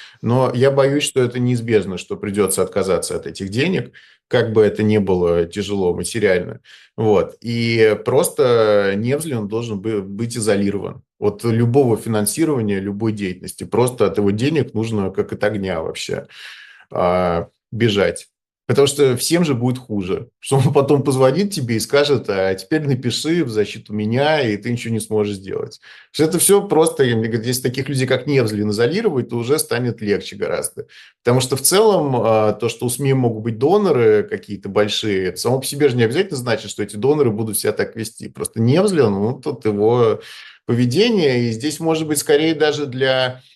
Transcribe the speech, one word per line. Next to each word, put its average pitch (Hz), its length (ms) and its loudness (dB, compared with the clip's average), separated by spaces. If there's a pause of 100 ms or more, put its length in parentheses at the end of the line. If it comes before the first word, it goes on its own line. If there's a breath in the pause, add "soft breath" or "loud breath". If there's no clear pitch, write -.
(220 loud breath)
но 123 320 2
я 131 160 2
боюсь, 139 340 2
что - 180 0
это 123 180 -2
неизбежно, 113 580 0
что - 180 -10
придётся 98 460 0
отказаться 92 540 -2
от - 100 -12
этих 98 240 -10
денег, 139 420 -2 (360 soft breath)
как 110 260 0
бы 110 80 6
это 104 220 2
ни 107 140 4
было 87 480 2
тяжело 95 480 -2
материально. 90 680 -2 (360 loud breath)
Вот. 107 460 2
И 117 640 2
просто 113 920 2
Невзлин 123 520 -4
должен 110 320 -6
бы-, 107 220 -4
быть 104 340 -8
изолирован 101 680 -2 (180)
от 104 240 -2
любого 117 540 2
финансирования, 110 800 -2
любой 101 320 -4
деятельности. 95 520 -8
Просто 117 420 0
от 92 120 -2
его 101 140 2
денег 131 420 -2
нужно 107 360 -2
как - 220 -6
от 92 120 -4
огня 95 380 -2
вообще, - 440 -8 (640 loud breath)
а, 90 560 0 (240)
бежать. 104 560 0 (400)
Потому 135 200 4
что 135 280 2
всем 170 280 0
же 147 100 2
будет 123 240 -2
хуже, 98 520 -6 (100)
что - 180 0
он 135 140 2
потом 143 320 4
позвонит 151 480 2
тебе 120 240 -4
и 104 40 -2
скажет: 143 500 0
"А 95 240 0
теперь 156 320 -4
напиши 139 580 -2
в 120 60 -4
защиту 107 440 -4
меня, 131 480 0
и 107 160 0
ты 120 140 -6
ничего 117 220 -4
не 107 60 -2
сможешь 104 360 -2
сделать". - 440 -10 (320 loud breath)
Что 151 120 0
это 170 140 0
всё 202 300 4
просто, 160 360 2
и 120 100 2
мне 113 140 0
говорят, 110 180 -4
если 127 160 -2
таких 131 280 -4
людей, 131 180 0
как 127 200 0
Невзлин, 107 420 0
изолировать, 139 600 0
то 120 80 -4
уже 127 200 0
станет 120 440 -4
легче 101 340 -2
гораздо. 82 500 -6 (380 loud breath)
Потому 123 160 4
что 135 160 -2
в - 60 -6
целом, 180 540 4
а, 110 380 2
то, 117 160 -4
что - 160 -6
у 120 40 -2
сми 135 240 -2
могут 110 300 -2
быть 110 140 -4
доноры 131 680 4
какие-то 101 460 -10
большие, 104 580 0
это 90 100 -6
само 131 220 0
по - 60 -8
себе 143 240 2
же 120 60 0
не 117 80 4
обязательно 147 340 -2
значит, 113 320 -4
что - 140 -8
эти 104 120 -10
доноры 135 360 2
будут 107 260 -4
себя 104 140 -2
так - 240 -6
вести. - 320 -12
Просто - 340 -8
Невзлин, 147 500 4
ну, 104 280 -2
тут 135 260 -8
его 107 540 2 (460 loud breath)
поведение, 127 800 2
и 113 40 -2
здесь, 147 280 -6
может 160 280 -2
быть, 147 100 -2
скорее 156 360 2
даже 147 320 0
для 127 560 -2 (140 loud breath)